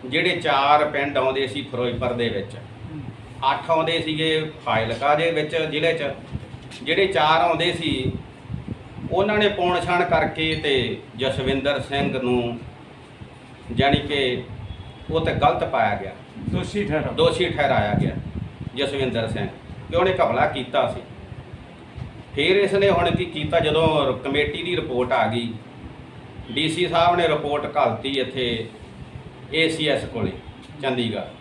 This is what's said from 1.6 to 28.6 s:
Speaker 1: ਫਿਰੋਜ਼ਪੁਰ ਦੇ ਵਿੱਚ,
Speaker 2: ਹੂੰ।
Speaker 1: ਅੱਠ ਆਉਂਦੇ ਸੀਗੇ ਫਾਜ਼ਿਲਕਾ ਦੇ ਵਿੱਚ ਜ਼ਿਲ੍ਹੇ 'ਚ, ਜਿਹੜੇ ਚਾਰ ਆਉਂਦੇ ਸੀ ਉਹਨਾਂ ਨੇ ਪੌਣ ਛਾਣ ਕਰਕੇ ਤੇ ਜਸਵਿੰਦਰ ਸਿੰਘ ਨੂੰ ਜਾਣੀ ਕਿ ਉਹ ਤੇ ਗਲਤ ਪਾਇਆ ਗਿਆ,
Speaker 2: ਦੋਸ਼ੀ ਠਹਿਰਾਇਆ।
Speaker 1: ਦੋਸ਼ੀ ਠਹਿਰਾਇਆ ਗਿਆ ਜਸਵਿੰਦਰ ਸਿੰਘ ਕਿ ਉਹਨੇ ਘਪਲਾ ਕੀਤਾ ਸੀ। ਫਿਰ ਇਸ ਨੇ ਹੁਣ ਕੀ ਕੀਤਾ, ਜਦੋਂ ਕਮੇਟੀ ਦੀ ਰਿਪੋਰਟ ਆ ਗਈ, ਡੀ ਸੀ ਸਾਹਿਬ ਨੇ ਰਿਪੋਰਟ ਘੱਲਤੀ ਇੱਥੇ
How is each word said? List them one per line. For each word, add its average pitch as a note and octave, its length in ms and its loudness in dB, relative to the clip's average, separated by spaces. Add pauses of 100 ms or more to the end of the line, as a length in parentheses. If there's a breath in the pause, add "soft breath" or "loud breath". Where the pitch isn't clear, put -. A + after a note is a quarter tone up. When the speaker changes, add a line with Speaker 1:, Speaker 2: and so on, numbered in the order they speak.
Speaker 1:
ਫਿਰੋਜ਼ਪੁਰ A#2+ 500 -2
ਦੇ A#2+ 160 0
ਵਿੱਚ, G2+ 260 -4
Speaker 2:
ਹੂੰ। - 480 -12 (480)
Speaker 1:
ਅੱਠ C#3+ 200 -2
ਆਉਂਦੇ D#3+ 320 2
ਸੀਗੇ D#3 480 0 (140)
ਫਾਜ਼ਿਲਕਾ A2+ 500 2
ਦੇ E3 160 2
ਵਿੱਚ D#3 260 -2 (140)
ਜ਼ਿਲ੍ਹੇ D#3+ 220 2
'ਚ, D3+ 100 -2 (800)
ਜਿਹੜੇ E3+ 240 2
ਚਾਰ D#3+ 340 4
ਆਉਂਦੇ E3+ 320 2
ਸੀ C3+ 400 -2 (1000)
ਉਹਨਾਂ G#3 260 2
ਨੇ G#3 100 4
ਪੌਣ F3+ 320 2
ਛਾਣ F3 240 2
ਕਰਕੇ D#3+ 580 2
ਤੇ B2 360 2 (180)
ਜਸਵਿੰਦਰ C3+ 640 0
ਸਿੰਘ C#3 420 0
ਨੂੰ A#2+ 380 2 (1120)
ਜਾਣੀ C#3 260 6
ਕਿ C#3 440 0 (680)
ਉਹ D#3 100 2
ਤੇ D#3+ 120 0
ਗਲਤ - 320 4
ਪਾਇਆ G#2+ 300 2
ਗਿਆ, G2 180 -8 (260)
Speaker 2:
ਦੋਸ਼ੀ F#3 460 -2
ਠਹਿਰਾਇਆ। C#3 280 -2
Speaker 1:
ਦੋਸ਼ੀ E3+ 360 4
ਠਹਿਰਾਇਆ A#2 460 2
ਗਿਆ - 200 2 (640)
ਜਸਵਿੰਦਰ C3 520 0
ਸਿੰਘ G2+ 180 -4 (440)
ਕਿ E3 60 0
ਉਹਨੇ F#3 160 4
ਘਪਲਾ D3 340 4
ਕੀਤਾ C3+ 480 0
ਸੀ। - 60 -8 (1300)
ਫਿਰ E3 220 4
ਇਸ G3 180 4
ਨੇ G3 160 6
ਹੁਣ F3 200 4
ਕੀ F3 140 0
ਕੀਤਾ, D#3+ 360 0
ਜਦੋਂ D3+ 520 4
ਕਮੇਟੀ C#3+ 500 0
ਦੀ F3 140 -2
ਰਿਪੋਰਟ B2 360 0
ਆ A#2 140 4
ਗਈ, A2+ 280 -2 (1000)
ਡੀ D3+ 160 0
ਸੀ E3 200 0
ਸਾਹਿਬ E3+ 280 6
ਨੇ E3 120 4
ਰਿਪੋਰਟ D3 480 0
ਘੱਲਤੀ C3+ 440 2
ਇੱਥੇ A#2 480 -2 (840)